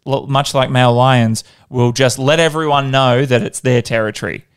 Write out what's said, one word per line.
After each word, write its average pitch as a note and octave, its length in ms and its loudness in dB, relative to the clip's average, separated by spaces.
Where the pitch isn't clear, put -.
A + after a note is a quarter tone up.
l-, C3+ 200 -4
much C#3 280 -2
like C3 160 0
male B2+ 240 2
lions, A#2+ 500 2
will A#2+ 240 0
just C3 260 0
let C#3+ 220 0
everyone D3 500 0
know C3 340 2
that B2 180 0
it's - 180 -8
their B2 220 0
territory. G#2+ 600 -6